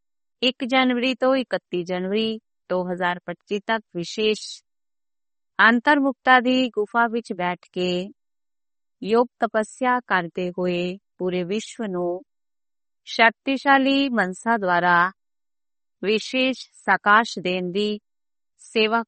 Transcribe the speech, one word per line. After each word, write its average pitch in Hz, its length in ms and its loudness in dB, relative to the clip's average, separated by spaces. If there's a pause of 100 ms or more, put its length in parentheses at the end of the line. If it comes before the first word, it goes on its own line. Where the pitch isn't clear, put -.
(420)
ਇੱਕ 254 220 -2
ਜਨਵਰੀ 254 500 0
ਤੋਂ 262 220 0
ਇਕੱਤੀ 185 480 -4
ਜਨਵਰੀ 196 540 -4 (320)
ਦੋ 180 220 -2
ਹਜ਼ਾਰ 180 320 -4
ਪੱਚੀ 190 340 -8
ਤੱਕ 226 260 -4 (120)
ਵਿਸ਼ੇਸ਼ 214 680 -4 (1080)
ਅੰਤਰਮੁਖਤਾ 254 720 2
ਦੀ 254 280 2
ਗੁਫਾ 226 400 -2
ਵਿੱਚ 226 240 -6
ਬੈਠ 180 260 -4 (140)
ਕੇ 180 380 -4 (920)
ਯੋਗ 226 240 0 (120)
ਤਪੱਸਿਆ 247 640 -2
ਕਰਦੇ 180 500 -4
ਹੋਏ 180 480 -4 (200)
ਪੂਰੇ 180 260 -4
ਵਿਸ਼ਵ 214 400 -8
ਨੂੰ 175 380 -4 (840)
ਸ਼ਕਤੀਸ਼ਾਲੀ 269 1040 2
ਮਨਸਾ 220 480 0
ਦੁਆਰਾ 175 560 4 (880)
ਵਿਸ਼ੇਸ਼ 247 720 -2
ਸਕਾਸ਼ 208 640 2
ਦੇਣ 180 340 -4
ਦੀ 208 280 -2 (580)
ਸੇਵਾ 226 500 -2